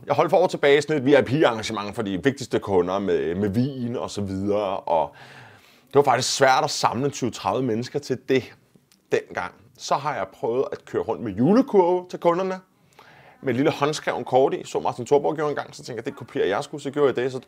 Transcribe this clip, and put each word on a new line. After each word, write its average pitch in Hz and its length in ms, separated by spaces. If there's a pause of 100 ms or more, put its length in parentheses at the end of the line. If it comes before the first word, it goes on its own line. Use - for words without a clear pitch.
Jeg 135 100
holdt 156 140
for 185 80
år 180 100
tilbage 147 340
sådan 151 160
et 127 80
V - 20
I 139 140
P-arrangement 110 760
for 120 60
de 98 220
vigtigste 120 360
kunder 92 400
med, 85 360
med 101 140
vin 123 460
og 90 140
så 104 120
videre. 98 580
Og 78 360 (720)
det - 80
var 139 80
faktisk 127 320
svært 135 280
at 147 60
samle 123 400
tyve 123 220
tredive 107 320
mennesker 120 360
til 127 200 (100)
det 131 240 (580)
dengang. 98 420 (240)
Så - 180
har 143 200
jeg 95 120
prøvet 127 440
at - 140
køre 101 160
rundt 90 220
med 110 80
julekurve 180 760
til 180 100
kunderne. 185 400 (840)
Med 127 120
et - 20
lille 143 160
håndskreven 147 520
kort 139 300
i. - 120
Så - 140
Martin 123 260
Thorborg 156 300
gjorde 151 140
engang, 127 260
så 147 80
tænkte 120 160
jeg, - 60
det - 100
kopierer - 320
jeg 104 160
sgu. - 140
Så 139 140
gjorde 143 160
jeg 120 80
det. 127 160
Så 127 160